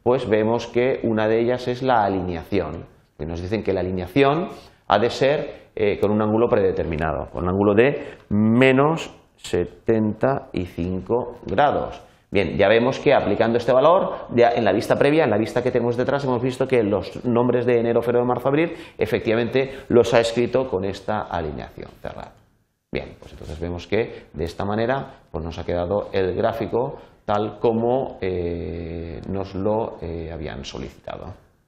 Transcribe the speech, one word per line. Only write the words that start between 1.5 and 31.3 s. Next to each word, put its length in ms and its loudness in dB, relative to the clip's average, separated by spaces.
es 160 -4
la 220 2
alineación. 800 -4
Y 60 -8
nos 160 -8
dicen 220 -4
que 100 0
la 80 0
alineación 680 0
ha 100 4
de 120 2
ser, 680 -2
eh, 240 0
con 100 2
un 120 2
ángulo 260 2
predeterminado, 880 0
con 100 -4
un 60 0
ángulo 240 2
de 400 2
menos 840 4
setenta 1160 -2
y 140 -4
cinco 800 -4
grados. 560 0
Bien, 260 0
ya 100 6
vemos 320 4
que 140 4
aplicando 440 2
este 140 0
valor, 640 4
ya 140 6
en 160 0
la 80 4
vista 240 2
previa, 260 4
en 60 2
la 80 2
vista 260 0
que 80 0
tenemos 240 0
detrás, 300 -2
hemos 160 0
visto 260 -2
que 160 4
los 400 -2
nombres 420 2
de 140 4
enero, 220 2
febrero, 240 0
marzo, 240 0
abril, 240 0
efectivamente 880 0
los 260 4
ha 60 8
escrito 480 0
con 160 -4
esta 380 -4
alineación 680 -8
cerrada. 320 -12
Bien, 280 -10
pues 120 -20
entonces 260 -14
vemos 300 -8
que 460 -2
de 100 -6
esta 220 -6
manera, 560 -4
pues, 140 -8
nos 140 -10
ha 40 -10
quedado 480 -2
el 240 -2
gráfico 640 -2
tal 360 -2
como, 600 0
eh, 1120 -6
nos 260 -6
lo, 460 -2
eh, 320 -8
habían 320 -10
solicitado. 640 -12